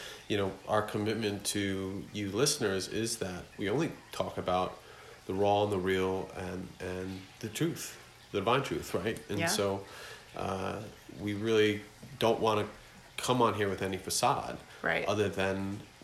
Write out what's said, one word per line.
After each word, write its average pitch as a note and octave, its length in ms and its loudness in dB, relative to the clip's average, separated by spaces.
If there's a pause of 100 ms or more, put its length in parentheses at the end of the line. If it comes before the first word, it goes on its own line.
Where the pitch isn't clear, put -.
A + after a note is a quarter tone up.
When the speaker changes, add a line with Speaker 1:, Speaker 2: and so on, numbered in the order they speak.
(280)
Speaker 1:
you G#2+ 80 2
know, F#2+ 160 2 (160)
our G#2+ 140 4
commitment G#2+ 640 0
to G2 680 -2
you G2+ 200 -4
listeners G#2 560 2
is A2+ 280 -2
that F2+ 280 -6 (120)
we G2 140 0
only C#3+ 220 2 (200)
talk - 240 -4
about F#2 420 0 (480)
the G2 60 -2
raw G2+ 320 6
and G#2 80 2
the G2 60 2
real F#2+ 580 2
and, F#2 320 -6 (120)
and F#2 400 -6 (200)
the A2+ 80 -6
truth, - 480 -2 (360)
the G2+ 80 2
divine A#2+ 220 4
truth, - 300 -4
right? G2+ 260 0 (120)
And G2+ 80 -2
Speaker 2:
Yeah. - 80 2
Speaker 1:
so, G2+ 340 2 (560)
uh, F#2+ 400 -2 (440)
we G#2 140 -2
really G#2+ 460 4 (400)
don't A2+ 180 4
wanna G#2 260 4 (520)
come B2+ 260 4
on A2 120 6
here G2+ 140 2
with F#2+ 140 -2
any F#2+ 140 0
facade - 600 0 (260)
Speaker 2:
Right. E2 260 2
Speaker 1:
other G#2 200 4
than F#2+ 520 0 (240)